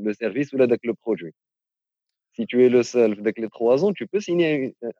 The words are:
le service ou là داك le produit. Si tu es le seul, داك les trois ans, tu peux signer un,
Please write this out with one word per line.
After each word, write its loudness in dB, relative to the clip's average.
le -2
service -6
ou -6
là 4
داك 0
le -2
produit. -6
Si -6
tu -8
es 6
le 4
seul, 0
داك -4
les -6
trois 2
ans, 0
tu -8
peux -4
signer -2
un, -8